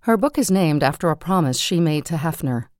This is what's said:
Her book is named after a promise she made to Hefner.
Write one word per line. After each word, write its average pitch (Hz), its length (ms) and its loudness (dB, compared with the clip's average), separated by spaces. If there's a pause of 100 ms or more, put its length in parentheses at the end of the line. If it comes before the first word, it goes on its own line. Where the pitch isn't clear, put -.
Her 226 140 2
book 269 220 0
is 240 120 0
named 160 320 2
after 147 280 0
a 151 60 0
promise 156 420 0
she 170 220 0
made 151 260 0
to 160 80 -6
Hefner. 139 540 -4 (100)